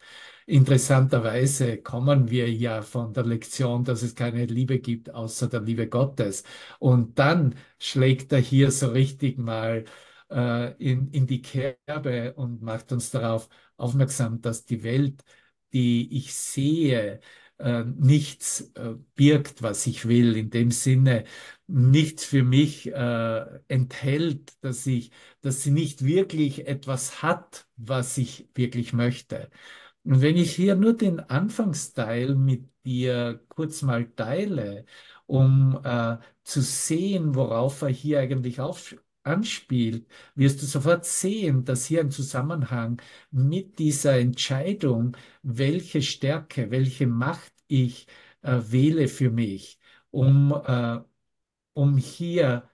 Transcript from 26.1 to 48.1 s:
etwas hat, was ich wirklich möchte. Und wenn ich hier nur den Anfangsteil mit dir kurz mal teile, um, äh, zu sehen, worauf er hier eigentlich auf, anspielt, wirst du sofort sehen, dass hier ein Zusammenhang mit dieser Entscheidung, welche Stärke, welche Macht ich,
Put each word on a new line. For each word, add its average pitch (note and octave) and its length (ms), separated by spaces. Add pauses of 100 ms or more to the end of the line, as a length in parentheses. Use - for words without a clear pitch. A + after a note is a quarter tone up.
etwas C3+ 540
hat, E3+ 440 (100)
was B2 400
ich - 380
wirklich B2 380
möchte. - 580 (540)
Und C3 180
wenn D#3+ 140
ich F3 180
hier F#3+ 220
nur G#3+ 160
den G3 260
Anfangsteil C#3 1160
mit C3+ 320 (160)
dir B2 640
kurz D#3 340
mal A#2 320
teile, A#2+ 680 (420)
um, C3+ 560
äh, A#2 360 (260)
zu - 160
sehen, E3 720
worauf B2+ 480
er D3 60
hier C#3+ 320
eigentlich B2+ 400
auf, - 340 (320)
anspielt, B2+ 800 (280)
wirst C#3 260
du D3 60
sofort D#3+ 400
sehen, F#3 580
dass B2+ 220
hier E3 140
ein C#3+ 100
Zusammenhang C3 880 (300)
mit D3 480
dieser C#3+ 400
Entscheidung, B2 960 (260)
welche C#3 600
Stärke, C3+ 680
welche C3 360
Macht B2+ 480 (120)
ich, B2+ 400 (360)